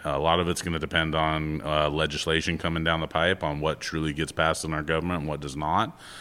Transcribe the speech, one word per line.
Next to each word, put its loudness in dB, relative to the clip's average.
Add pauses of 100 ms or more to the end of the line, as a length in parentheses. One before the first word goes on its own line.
A 0
lot 4
of 0
it's -2
gonna -2
depend 0
on, 0
uh, 2
legislation 0
coming -2
down 2
the -2
pipe 2
on -2
what 0
truly -2
gets -4
passed 2
in -2
our -2
government 0
and -4
what -4
does -8
not. -2 (240)